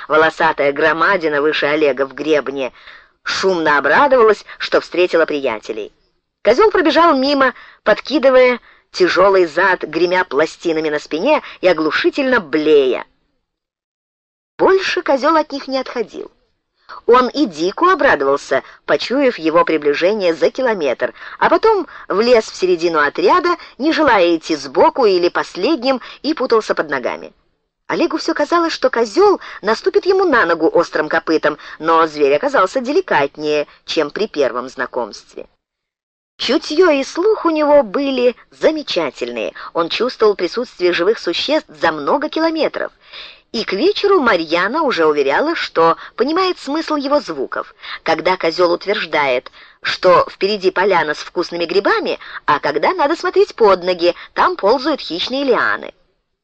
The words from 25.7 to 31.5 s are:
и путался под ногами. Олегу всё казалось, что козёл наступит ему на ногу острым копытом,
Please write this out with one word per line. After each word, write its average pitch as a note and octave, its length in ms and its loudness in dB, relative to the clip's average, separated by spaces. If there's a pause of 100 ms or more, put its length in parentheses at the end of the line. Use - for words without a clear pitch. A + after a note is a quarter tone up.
и D4 100 -2
путался A3+ 400 0
под D#3+ 160 -4
ногами. A2+ 420 -6 (560)
Олегу C#4 300 -2
всё - 160 -4
казалось, E4 400 0
что - 160 -2
козёл B3+ 500 2 (220)
наступит C4+ 460 0
ему F#4+ 180 2
на B3 200 2
ногу E3 280 0
острым D#3+ 360 0
копытом, D#3 480 -2 (200)